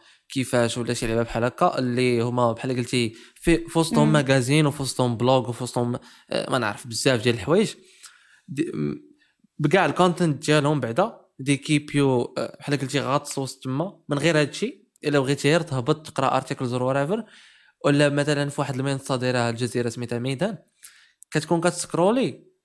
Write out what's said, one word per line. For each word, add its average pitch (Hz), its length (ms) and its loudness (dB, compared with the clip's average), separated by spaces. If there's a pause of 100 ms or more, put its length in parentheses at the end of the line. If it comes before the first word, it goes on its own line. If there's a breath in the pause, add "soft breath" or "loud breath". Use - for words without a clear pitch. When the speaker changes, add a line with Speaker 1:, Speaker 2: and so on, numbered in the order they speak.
(280 soft breath)
Speaker 1:
كيفاش 120 500 -2
ولا 120 160 -4
شي 120 120 -4
لعبه 113 160 0
بحال 117 220 -2
هكا 147 340 0
اللي 123 420 0
هما 120 320 2
بحال 127 240 -4
قلتي 120 380 -2 (200 loud breath)
في، 170 220 2 (120)
في - 100 0
وسطهم 156 280 4
Speaker 2:
مم. 151 60 4
Speaker 1:
ماغازين 139 540 4
وفي 139 160 -2
وسطهم 123 340 0
بلوغ 120 320 2
وفي 120 160 -6
وسطهم، 120 340 -2 (320 loud breath)
آه، - 200 -4
ما 135 80 0
نعرف 107 280 -4
بزاف 120 360 0
ديال 117 120 2
الحوايج. 165 400 0 (720 loud breath)
دي، - 140 -4 (120)
م، 71 200 -4 (640)
بكاع 156 280 4
الكونتنت 165 600 2
ديالهم 147 340 2
بعدا 123 400 -2 (180)
دي 139 180 0
كيب 147 380 -2
يو، 131 440 2
آه، - 220 -6
بحال 139 180 -2
قلتي 135 220 -2
غاطس 135 380 -2
وسط 135 260 -8
تما 143 280 -4 (160)
من 143 100 0
غير 151 220 2
هادشي. - 480 -4 (160)
الا 147 140 2
بغيتي 139 300 0
غير 165 120 4
تهبط 147 460 -2
تقرا 131 300 -2
ارتيكلز 131 360 -4
اور 131 340 -2
whatever، 214 160 -4 (600 soft breath)
ولا 147 240 4
مثلا 143 400 0
في 139 120 -4
واحد 135 140 -4
المنصه 135 420 -2
دايرها 123 340 0
الجزيره 120 380 -2
سميتها 120 300 -6
ميدان، 135 400 -4 (720 loud breath)
كتكون 160 300 0
كتسكرولي 175 880 0 (160)